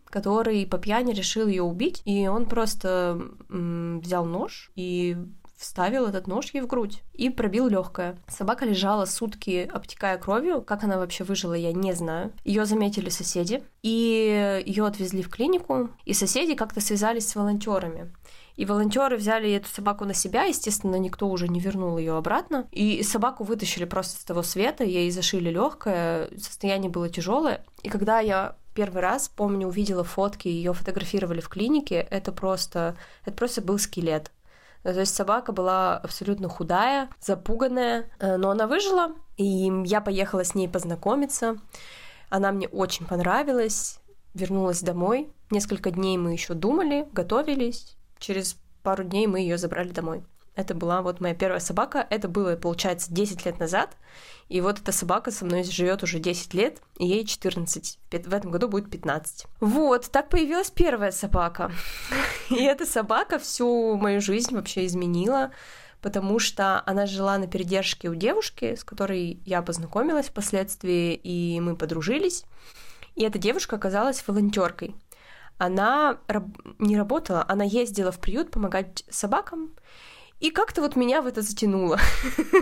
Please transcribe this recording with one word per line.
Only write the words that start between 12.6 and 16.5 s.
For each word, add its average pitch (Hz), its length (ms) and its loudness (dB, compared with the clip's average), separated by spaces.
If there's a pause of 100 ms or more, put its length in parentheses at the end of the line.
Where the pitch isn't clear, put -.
заметили 202 460 0
соседи, 180 520 -2 (200)
и 220 840 2
ее 202 220 0
отвезли 190 360 -2
в 175 60 -8
клинику, 269 600 0 (160)
и - 80 0
соседи 269 400 2